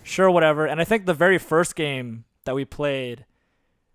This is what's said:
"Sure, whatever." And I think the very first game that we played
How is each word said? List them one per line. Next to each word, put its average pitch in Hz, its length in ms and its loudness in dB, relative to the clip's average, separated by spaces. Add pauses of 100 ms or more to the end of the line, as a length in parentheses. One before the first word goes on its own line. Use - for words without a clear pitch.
"Sure, 190 280 2
whatever." 156 360 4
And 151 140 -4
I 170 40 0
think 208 220 -2
the 180 80 2
very 170 240 4
first 165 380 0
game 127 480 -6 (200)
that 131 120 -4
we 139 80 -4
played 131 600 -6 (720)